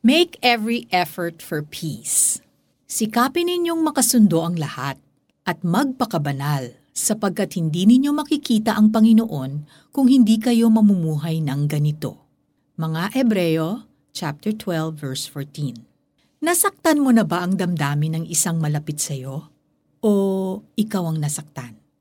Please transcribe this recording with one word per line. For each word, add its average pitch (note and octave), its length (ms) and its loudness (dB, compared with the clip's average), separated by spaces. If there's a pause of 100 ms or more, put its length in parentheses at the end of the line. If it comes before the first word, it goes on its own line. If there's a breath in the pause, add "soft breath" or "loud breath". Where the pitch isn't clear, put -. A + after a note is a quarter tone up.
Make E4 400 2
every A#3 480 0
effort F3 480 -4
for D3+ 240 -6
peace. - 720 -2 (480)
Sikapin B3+ 640 -2
ninyong E4+ 320 -2
makasundo A3 640 2
ang F3 80 -2
lahat C#3 480 -6 (480)
at E3+ 160 -6
magpakabanal, D3 1120 -2 (160)
sapagkat G3+ 640 -4
hindi E3+ 320 0
ninyo C4+ 240 4
makikita A#3+ 640 -2
ang G#3+ 160 4
Panginoon G#3+ 720 2 (240 soft breath)
kung - 160 0
hindi A#3+ 320 6
kayo A#3 320 2
mamumuhay E3+ 720 2
ng C#3+ 240 -2
ganito. D3 560 -2 (560)
Mga D#3+ 400 -4
Hebreo, F#3 720 0 (240)
chapter E3+ 400 -6
twelve, D#3+ 480 -4
verse C3 240 -8
fourteen. C#3+ 480 -8 (640)
Nasaktan E4+ 640 0
mo C4+ 80 2
na A3+ 160 6
ba E3+ 160 -2
ang F#3 160 -2
damdamin D#3+ 640 0
ng E3 80 -6
isang E3 320 -2
malapit D3 400 -2
sa'yo? C3+ 480 -8 (560)
O G#3+ 60 4 (680)
ikaw G3+ 320 -2
ang D#3+ 80 -4
nasaktan? D3 640 -8 (200)